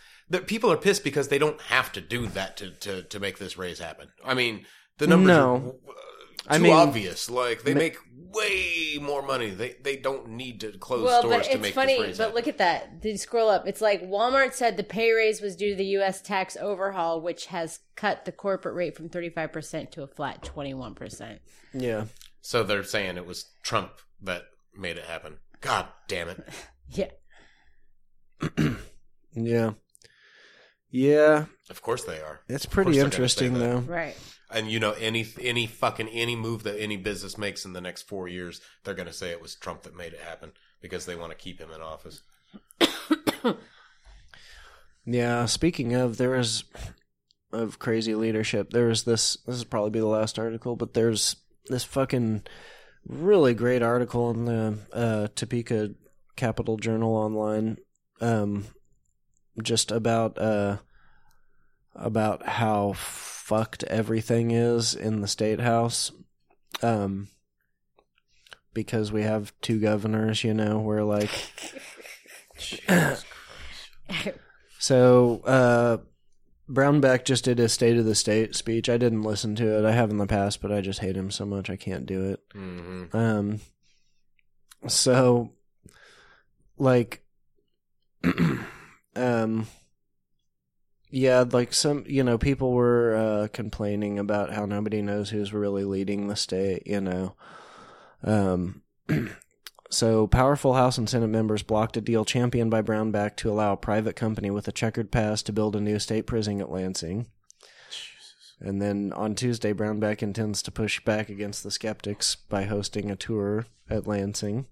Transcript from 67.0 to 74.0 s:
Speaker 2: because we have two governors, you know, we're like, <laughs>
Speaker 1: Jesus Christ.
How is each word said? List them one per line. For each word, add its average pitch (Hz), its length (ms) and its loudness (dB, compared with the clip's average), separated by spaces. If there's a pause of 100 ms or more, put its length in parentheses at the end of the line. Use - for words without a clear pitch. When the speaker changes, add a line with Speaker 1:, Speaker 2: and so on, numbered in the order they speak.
Speaker 2:
because 110 360 -2
we 107 120 0
have 107 400 -2
two 113 180 -2
governors, 110 640 0
you 113 80 0
know, 107 280 0
we're 107 220 0
like, 104 280 0
<laughs> - 1300 -16
Speaker 1:
Jesus - 640 0
Christ. - 0 - (1600)